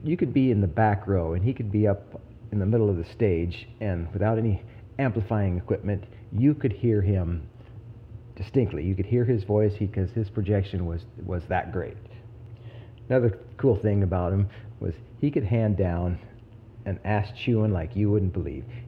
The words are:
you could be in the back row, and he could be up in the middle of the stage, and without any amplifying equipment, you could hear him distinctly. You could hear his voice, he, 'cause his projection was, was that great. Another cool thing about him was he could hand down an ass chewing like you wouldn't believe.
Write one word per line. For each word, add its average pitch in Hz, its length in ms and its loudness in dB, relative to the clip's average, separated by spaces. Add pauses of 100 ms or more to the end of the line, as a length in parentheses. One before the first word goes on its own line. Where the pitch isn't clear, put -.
you 156 140 0
could 120 160 0
be 131 180 4
in 104 100 4
the 101 60 4
back 104 400 2
row, 85 260 2
and 90 100 0
he 127 100 2
could 113 180 -6
be 104 160 4
up - 340 -2 (300)
in 104 80 0
the 92 60 2
middle 107 260 4
of 90 60 2
the 80 80 -4
stage, 85 600 0 (140)
and 85 320 -2
without 104 240 2
any 113 240 2 (380)
amplifying 104 580 2
equipment, 98 460 -2 (280)
you 131 220 4
could 139 200 -2
hear 110 280 2
him 87 460 0 (880)
distinctly. 95 480 0
You 92 120 0
could 95 100 -2
hear 123 200 2
his 113 180 2
voice, 104 320 2
he, 104 120 -2
'cause 95 240 -2
his 110 160 -2
projection 98 600 0
was, 82 180 -6 (180)
was 90 220 -4
that 90 260 -2
great. 90 260 -6 (1120)
Another 120 300 4 (200)
cool 123 180 4
thing 101 260 2
about 90 320 2
him 101 160 2 (300)
was 95 160 -4 (260)
he 147 80 2
could 147 140 0
hand 107 340 2
down 87 400 0 (680)
an 98 200 -4
ass 104 300 0
chewing 110 360 2
like 85 240 -2
you 104 140 4
wouldn't 98 240 2
believe. 71 320 -6 (220)